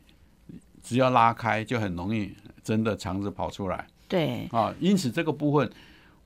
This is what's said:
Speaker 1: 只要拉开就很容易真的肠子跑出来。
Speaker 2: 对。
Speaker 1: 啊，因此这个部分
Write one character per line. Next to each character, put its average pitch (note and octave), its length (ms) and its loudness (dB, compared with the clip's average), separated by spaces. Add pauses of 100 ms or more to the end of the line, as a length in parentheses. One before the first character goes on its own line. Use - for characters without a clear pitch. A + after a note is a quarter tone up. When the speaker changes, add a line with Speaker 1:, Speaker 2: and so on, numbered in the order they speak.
(840)
Speaker 1:
只 A#2 140 -2
要 C3 120 6
拉 A#2 240 6
开 A2 300 -2
就 A#2 160 -2
很 G2 160 -2
容 F2+ 180 -4
易 G#2 220 -4 (280)
真 A2 200 0
的 G#2+ 120 0
肠 F#2 240 -6
子 G2+ 120 -6
跑 E2+ 180 -6
出 F#2+ 200 -6
来。 - 180 -6 (200)
Speaker 2:
对。 C3 440 -2
Speaker 1:
啊， G#2 280 2
因 F#3+ 160 4
此 F#3 140 0
这 D#3 140 -2
个 D#3+ 80 -2
部 D3 200 0
分 C#3 200 2 (540)